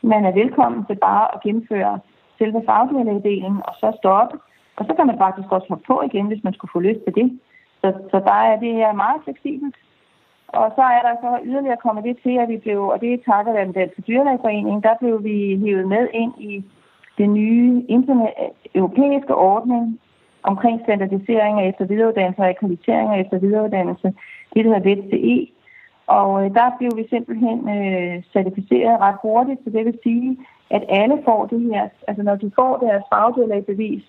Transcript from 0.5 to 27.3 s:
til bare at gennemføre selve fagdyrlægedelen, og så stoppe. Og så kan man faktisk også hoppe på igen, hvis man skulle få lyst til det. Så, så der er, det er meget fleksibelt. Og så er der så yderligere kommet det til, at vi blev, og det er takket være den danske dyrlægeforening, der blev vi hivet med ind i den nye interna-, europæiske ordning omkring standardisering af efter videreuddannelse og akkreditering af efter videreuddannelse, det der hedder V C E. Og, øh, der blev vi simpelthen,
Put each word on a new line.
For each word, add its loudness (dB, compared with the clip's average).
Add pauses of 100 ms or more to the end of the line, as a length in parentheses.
til -6
bare 2
at -12
gennemføre -4 (400)
selve 0
fagdyrlægedelen, 0 (120)
og -10
så 0
stoppe. 2 (380)
Og -6
så -4
kan 4
man 0
faktisk 0
også -2
hoppe -8
på 0
igen, -2
hvis -6
man -2
skulle -14
få -2
lyst 0
til -4
det. 0 (420)
Så, 0 (180)
så 2
der 2
er, 4
det -2
er 2
meget -2
fleksibelt. -10 (720)
Og 0
så 4
er 4
der 0
så -2
yderligere -2
kommet -4
det -4
til, 0
at 2
vi -4
blev, -2
og 0
det -2
er -2
takket 2
være 0
den -6
danske -4
dyrlægeforening, 0
der 4
blev 0
vi -2
hivet 0
med 0
ind -4
i -12 (540)
den 2
nye 2
interna-, 0 (220)
europæiske 0
ordning 0 (420)
omkring 0
standardisering 0
af 2
efter -4
videreuddannelse 0
og 4
akkreditering 0
af 0
efter -2
videreuddannelse, 0 (400)
det 4
der 6
hedder 2
V -8
C -2
E. 0 (580)
Og, 2
øh, -4
der 2
blev -4
vi -6
simpelthen, -2